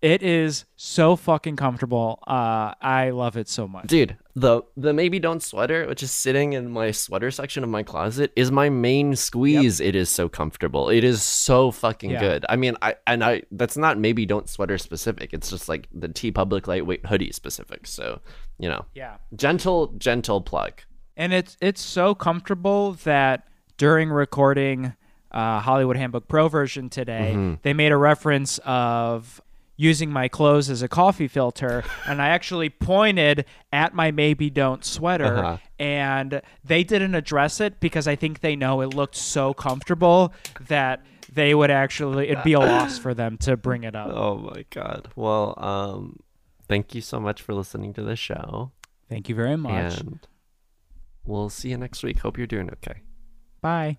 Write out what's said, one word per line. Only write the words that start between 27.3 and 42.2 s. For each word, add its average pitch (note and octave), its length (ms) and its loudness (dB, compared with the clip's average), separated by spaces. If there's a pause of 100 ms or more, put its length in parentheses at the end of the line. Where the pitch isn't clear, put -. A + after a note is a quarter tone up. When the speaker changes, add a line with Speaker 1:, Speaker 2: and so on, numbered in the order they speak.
Speaker 2:
Mm-hmm. F#2+ 280 0
Speaker 1:
they C#3 120 0
made D3+ 200 4
a C#3+ 40 6
reference C#3+ 680 2
of A#2 760 -2 (360)
using D#3 360 2
my C3 160 0
clothes D3 420 4
as B2 140 -2
a B2 40 -4
coffee F3 400 2
filter, B2 560 -2 (120)
Speaker 2:
<laughs> - 120 -12
Speaker 1:
and C#3+ 140 -2
I C#3+ 60 2
actually E3+ 420 -2
pointed F3+ 760 2 (300)
at D3+ 220 2
my D#3+ 160 2
Maybe D3+ 400 2
Don't C3+ 340 0
sweater, D#3 500 0
Speaker 2:
Uh-huh. F2 220 -2 (220)
Speaker 1:
and C#3 600 -4 (220)
they D#3+ 200 2
didn't F#3+ 320 2
address D3+ 440 0
it G#3 200 -2
because D#3+ 280 0
I D3 80 0
think D#3 260 -4
they D3+ 140 0
know C3+ 260 0
it C3+ 120 -4
looked C#3 220 -4
so C#3 400 -2
comfortable F3 760 4 (360)
that C3+ 360 0 (300)
they D3 220 4
would D3 160 6
actually, C#3 580 0